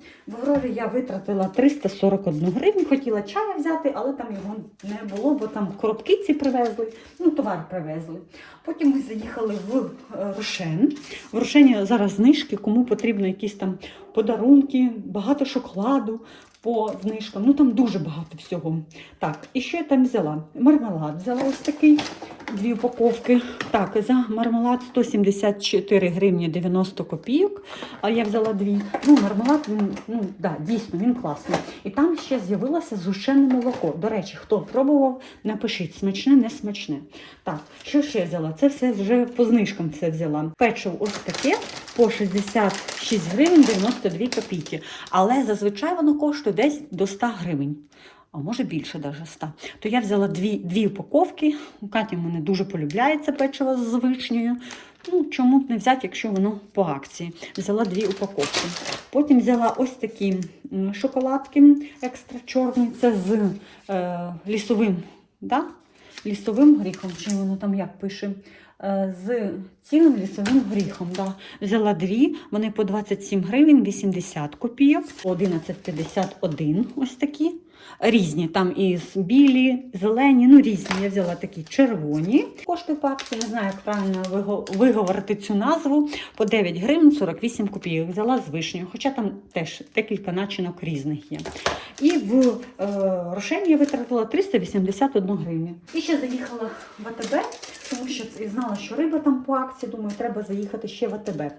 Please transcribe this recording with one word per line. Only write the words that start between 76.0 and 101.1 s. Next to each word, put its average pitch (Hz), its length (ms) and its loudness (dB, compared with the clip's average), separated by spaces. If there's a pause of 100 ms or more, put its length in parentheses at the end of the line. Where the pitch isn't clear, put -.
один 165 460 -2 (100)
ось 262 180 -4
такі. 302 400 -2 (460)
Різні, 175 480 2
там 180 280 0
і 185 200 2
з-, - 200 -10
білі, 254 680 4 (100)
зелені, 240 520 4
ну 277 140 12
різні. 190 420 0
Я 202 60 0
взяла 185 260 -2
такі 170 280 -10
червоні. 180 800 2 (200)
Коштує 330 340 -4
по 277 100 -2
акції, 262 320 -6
не 226 80 -6
знаю, 214 180 -4
як 190 100 -4
правильно 190 540 -2
виго-, 196 460 -4
виговорити 202 600 2
цю 208 180 -4
назву, 294 560 2 (260)
по 220 80 0
дев'ять 190 320 0
гривень 294 360 6
сорок - 300 -2
вісім 233 260 -4
копійок. 165 420 -4
Взяла 220 280 0
з 202 100 -8
вишнею, 165 440 -8
хоча 269 180 -4
там 214 200 -4 (220)
теж - 300 -8 (120)
декілька 202 380 -4
начинок 185 520 -6
різних 151 480 -6
є. 151 60 -8 (640)
І 320 160 4
в, 247 300 4 (320)
е, 190 540 -2
Рошені 330 360 -2
я 302 60 6
витратила 247 480 0
триста 302 340 0
вісімдесят 196 580 0
одну 202 180 0
гривню. 165 400 -6 (200)
І 330 60 -4
ще 302 180 -2
заїхала 247 520 -8 (280)
в 214 100 -14
А - 20 -10
Т 226 260 -4
Б, 381 60 0 (480)
тому 254 180 -6
що 220 160 -8
ц-, 214 240 -10
знала, 214 280 -6
що 220 200 -10
риба 311 220 0
там 285 240 0
по 269 120 -4
акції, 262 380 -6
думаю, 208 260 -8
треба 214 240 -6
заїхати 202 460 -8
ще - 200 -6
в 202 60 -6